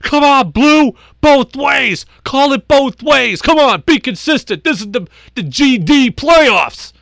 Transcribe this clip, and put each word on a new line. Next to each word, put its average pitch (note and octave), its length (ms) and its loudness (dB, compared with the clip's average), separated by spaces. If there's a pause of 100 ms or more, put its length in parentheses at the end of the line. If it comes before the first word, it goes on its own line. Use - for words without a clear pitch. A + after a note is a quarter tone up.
Come D4 220 -2
on, C4+ 280 2
Blue, D4 420 2 (280)
both C#4+ 340 2
ways. C#4 500 -4 (180)
Call C#4 300 0
it - 140 -4
both C#4 340 0
ways. B3 400 -2
Come D#4 180 2
on, B3 220 2
be D4+ 180 0
consistent. G#3 640 -4
This C#4+ 180 -4
is G#3 100 -14
the, F3 160 -6 (280)
the - 80 -8
G B3+ 340 0
D A#3+ 340 2
playoffs. C4 880 -2